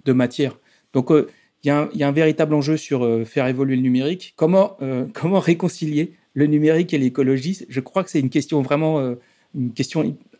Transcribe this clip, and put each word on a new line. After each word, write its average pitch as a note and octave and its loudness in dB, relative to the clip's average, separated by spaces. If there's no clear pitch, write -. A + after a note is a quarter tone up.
de C3+ 2
matière. B2+ 0
Donc, C3 0
euh, D3+ 4
il D3 0
y - 4
a D3 2
un, D3+ -2
il D#3 -4
y - -2
a C#3+ 2
un C#3+ 0
véritable D#3 2
enjeu D3+ 0
sur, C3+ -4
euh, A2+ 0
faire B2+ -2
évoluer C3 0
le B2+ 0
numérique. C3 -2
Comment, F#3+ 2
euh, C3 -4
<laughs> - -16
comment F3+ 0
réconcilier E3 -2
le C#3 2
numérique D3+ 2
et D#3 2
l'écologie ? C3+ 0
Je C3 -6
crois F#3 -4
que - -14
c'est D#3 0
une C3 0
question C#3+ 0
vraiment, D#3 0
euh, B2+ -4
une B2 -4
question D3+ -4
hy-, D3+ -4